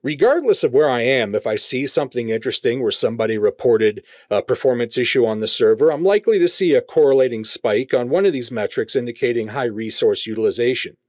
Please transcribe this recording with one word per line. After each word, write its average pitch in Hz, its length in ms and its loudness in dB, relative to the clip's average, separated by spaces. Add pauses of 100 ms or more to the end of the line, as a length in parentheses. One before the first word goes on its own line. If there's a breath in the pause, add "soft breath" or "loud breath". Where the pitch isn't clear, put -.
Regardless 214 600 0
of 127 100 0
where 147 160 4
I 123 120 0
am, 117 340 0
if 107 100 -2
I 110 100 0
see 131 300 -4
something 127 440 -4
interesting 117 520 -2
where 107 100 0
somebody 113 460 -2
reported 107 640 0 (260 soft breath)
a 104 120 0
performance 120 560 -2
issue 123 280 2
on 110 140 -2
the 107 80 -4
server, 117 440 2
I'm 151 120 -4
likely 208 360 2
to 175 80 4
see 170 260 0
a 123 80 4
correlating 131 640 2
spike 113 500 -2
on 123 160 0
one 185 160 2
of 180 80 2
these 123 180 -6
metrics 110 440 -4
indicating 120 540 -2
high 127 160 -4
resource 110 600 -2
utilization. 110 720 -2 (100)